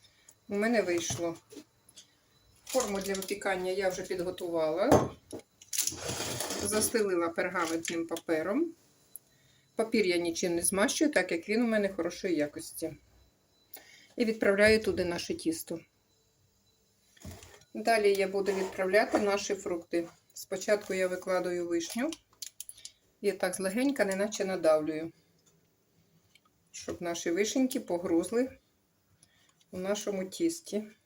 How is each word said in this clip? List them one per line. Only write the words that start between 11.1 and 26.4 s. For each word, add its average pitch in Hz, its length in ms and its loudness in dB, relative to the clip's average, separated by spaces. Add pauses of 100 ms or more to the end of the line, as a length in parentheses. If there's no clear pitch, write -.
так 185 220 2
як 170 160 -4
він 226 140 2
у 240 40 2
мене 214 220 2
хорошої 175 460 -4
якості. 151 640 -4 (1200)
І 240 80 2
відправляю 214 580 6
туди 185 220 0
наше 170 300 -2
тісто. 165 460 -4 (1900)
Далі 214 400 4
я 190 140 2
буду 196 240 0
відправляти 190 680 2
наші 202 360 0
фрукти. 170 540 -4 (260)
Спочатку 202 600 -2
я 185 140 0
викладаю 180 600 -2
вишню. 170 420 -2 (1080)
І 202 120 2
так 185 220 -2
злегенька, 214 500 0
неначе 196 400 0
надавлюю, 160 680 2 (1600)